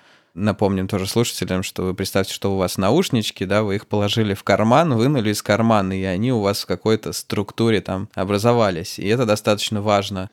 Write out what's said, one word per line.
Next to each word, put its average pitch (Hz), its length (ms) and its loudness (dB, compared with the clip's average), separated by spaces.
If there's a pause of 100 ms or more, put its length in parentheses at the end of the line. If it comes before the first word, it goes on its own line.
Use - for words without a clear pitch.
(340)
Напомним 95 520 0
тоже 95 220 -2
слушателям, 92 560 -2
что - 180 -8
вы 92 120 -2
представьте, 95 380 -2
что 98 220 -2
у 95 40 0
вас 92 200 -2
наушнички, 113 680 0
да, 101 200 0
вы 98 120 -2
их - 120 -8
положили 104 460 0
в - 100 -10
карман, 117 500 4
вынули 113 360 2
из 104 120 -2
кармана, 104 560 2
и 95 60 -4
они 95 280 0
у 113 80 0
вас 101 220 0
в - 40 -14
какой-то 101 460 -2
структуре 104 680 0
там 95 340 -6
образовались. 101 840 0
И 98 80 -4
это 120 180 2
достаточно 104 560 0
важно 101 500 -2